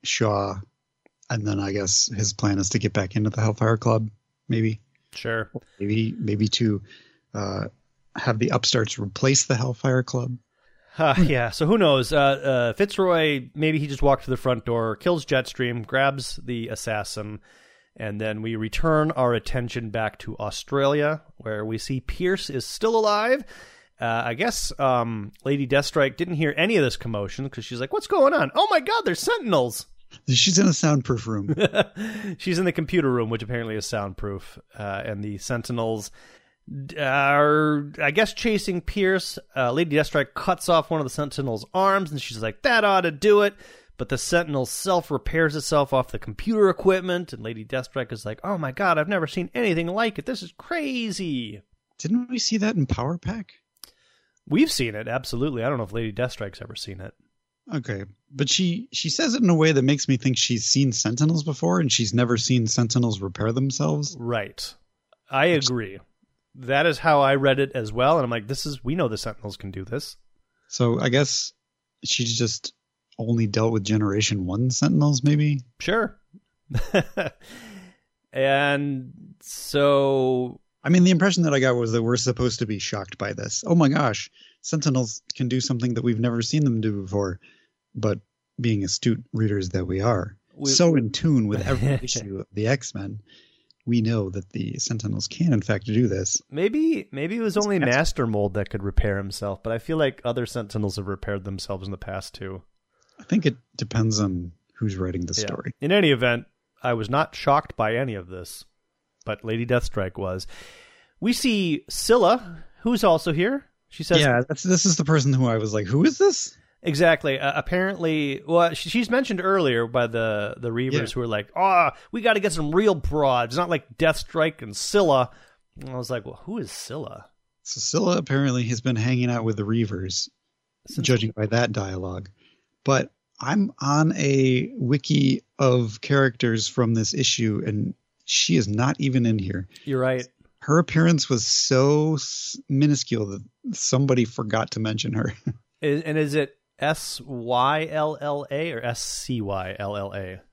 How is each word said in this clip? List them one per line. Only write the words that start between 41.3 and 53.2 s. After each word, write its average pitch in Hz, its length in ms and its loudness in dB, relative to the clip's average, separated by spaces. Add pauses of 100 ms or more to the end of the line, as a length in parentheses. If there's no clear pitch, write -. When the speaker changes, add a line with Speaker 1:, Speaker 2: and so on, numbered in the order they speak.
Speaker 2:
arms, 190 360 2
and 147 80 -6
she's 113 220 -10
like, 110 220 -6
"That 233 200 4
ought 196 180 4
to 170 100 0
do 208 320 6
it." 202 100 2 (440)
But - 120 -8
the 131 80 -2
Sentinel 151 480 0
self-repairs 160 920 0
itself 143 380 0
off 131 180 0
the 113 60 -8
computer 202 520 2
equipment, 185 640 0
and 113 100 -14
Lady 110 220 -10
Deathstrike 127 480 -6
is 107 120 -12
like, 107 180 -8
"Oh 190 140 -4
my 147 140 -4
God, 175 260 2
I've 151 120 0
never 175 180 0
seen - 260 -6
anything 175 340 0
like 208 300 -2
it. - 80 -10
This 254 160 -6
is 175 160 -16
crazy." 190 1040 -6 (380)
Speaker 1:
Didn't 240 320 0
we 247 80 -2
see 226 180 0
that 214 180 0
in 147 120 2
Power 147 320 -2
Pack? 214 320 -8 (960)